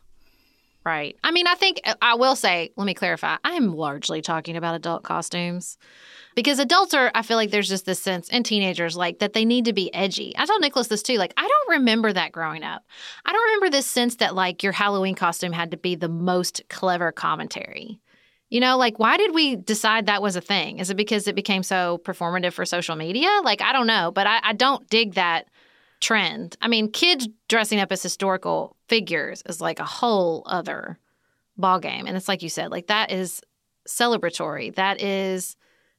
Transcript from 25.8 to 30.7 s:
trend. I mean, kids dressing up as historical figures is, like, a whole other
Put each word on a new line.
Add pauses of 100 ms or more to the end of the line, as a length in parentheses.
trend.
I
mean,
kids (180)
dressing
up
as
historical (140)
figures
is,
like,
a
whole
other (600)